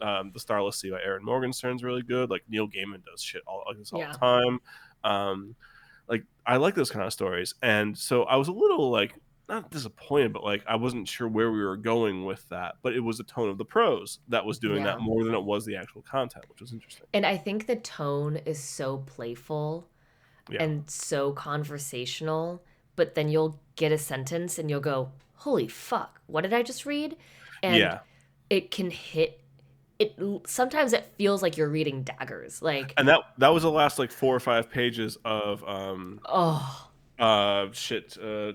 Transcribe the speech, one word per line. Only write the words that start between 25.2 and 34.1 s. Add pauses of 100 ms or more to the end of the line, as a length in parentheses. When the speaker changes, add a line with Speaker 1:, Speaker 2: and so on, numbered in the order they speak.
Speaker 2:
"Holy
fuck,
what
did
I
just
read?" (460)
And
Speaker 1:
Yeah. (500)
Speaker 2:
it
can
hit, (580)
it
l-,
sometimes
it
feels
like
you're
reading
daggers,
like
Speaker 1:
And
that, (180)
that
was
the
last,
like,